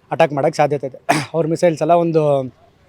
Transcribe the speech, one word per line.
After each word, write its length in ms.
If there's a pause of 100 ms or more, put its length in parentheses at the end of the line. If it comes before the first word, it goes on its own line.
(100)
ಅಟ್ಯಾಕ್ 220
ಮಾಡೋಕ್ಕೆ 240
ಸಾಧ್ಯತೆ 300
ಇದೆ. 120 (100)
<clears throat> 260
ಅವ್ರ 120
ಮಿಸೈಲ್ಸ್ 360
ಎಲ್ಲ 100
ಒಂದು 480 (480)